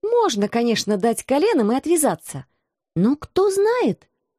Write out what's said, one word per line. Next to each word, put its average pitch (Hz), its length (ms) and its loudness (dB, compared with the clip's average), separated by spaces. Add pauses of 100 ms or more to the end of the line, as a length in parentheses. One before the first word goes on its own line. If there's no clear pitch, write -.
Можно, 392 460 0
конечно, 233 480 -2
дать 226 280 -2
коленом 277 480 2
и 247 40 0
отвязаться, 269 720 -2 (480)
но 220 220 2
кто 392 340 0
знает, 403 580 0 (300)